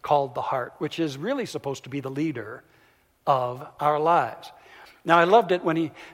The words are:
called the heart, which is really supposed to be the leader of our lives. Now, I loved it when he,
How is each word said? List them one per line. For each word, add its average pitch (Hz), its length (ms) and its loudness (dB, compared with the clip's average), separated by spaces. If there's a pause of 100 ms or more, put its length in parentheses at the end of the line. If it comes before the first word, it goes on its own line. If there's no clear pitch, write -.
called 139 320 0
the 131 80 -6
heart, 127 340 -6
which 151 240 -8
is 147 160 -2
really 220 300 -4
supposed 139 380 -8
to 135 40 -16
be 135 120 -8
the 131 100 -10
leader 135 520 -6 (640)
of 127 400 0 (140)
our 147 180 2
lives. 151 540 0 (540)
Now, 165 120 6
I 170 60 6
loved 190 260 6
it 180 140 0
when 160 120 0
he, 165 160 -2 (220)